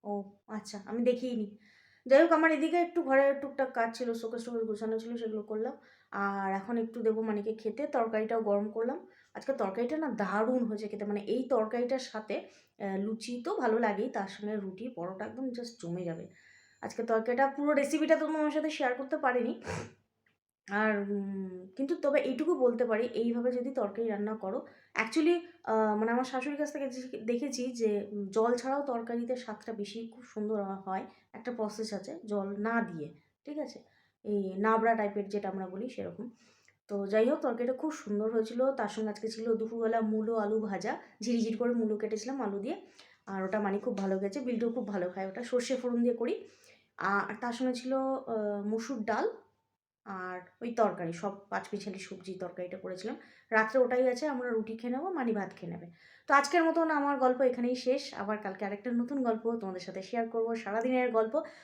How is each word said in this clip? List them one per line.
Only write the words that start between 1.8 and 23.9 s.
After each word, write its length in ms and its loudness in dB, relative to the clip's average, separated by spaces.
যাই 160 10
হোক, 100 8
আমার 200 6
এদিকে 240 2
একটু 260 2
ঘরে 400 6
টুকটাক 300 -2
কাজ 160 2
ছিল, 160 -2
শোকেস 300 -6
টোকেস 240 -2
গোছানো 300 -2
ছিল, 180 -6
সেগুলো 260 -4
করলাম। 320 -4
আর 420 0
এখন 260 -2
একটু 240 -4
দেবো 200 2
মানিকে 300 -2
খেতে, 240 -2
তরকারিটাও 560 2
গরম 280 2
করলাম। 280 -2
আজকে 180 -4
তরকারিটা 440 0
না 140 -2
দারুণ 540 2
হয়েছে 240 -4
খেতে, 160 -6
মানে 160 0
এই 300 0
তরকারিটার 480 2
সাথে, 400 -6
আহ, 640 -8
লুচি 400 -4
তো 120 -2
ভালো 220 4
লাগেই, 300 2
তার 200 -4
সঙ্গে 280 -6
রুটি 280 -6
পরোটা 280 -6
একদম 240 -8
just 340 -8
জমে 220 -4
যাবে। 220 -6
আজকে 220 -6
তরকারিটা 440 2
পুরো 260 0
রেসিপিটা 440 4
তো 100 0
তোমার 240 0
সাথে 200 0
শেয়ার 240 0
করতে 220 -4
পারিনি। 460 0
আর, 220 2
উম, 560 -6
কিন্তু 180 0
তবে 260 4
এইটুকু 340 0
বলতে 300 4
পারি, 300 2
এইভাবে 380 2
যদি 180 -2
তরকারি 380 -2